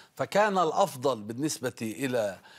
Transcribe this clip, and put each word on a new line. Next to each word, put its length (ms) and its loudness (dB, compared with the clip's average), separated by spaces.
فكان 420 2
الأفضل 640 2
بالنسبة 600 -4
إلى 580 -2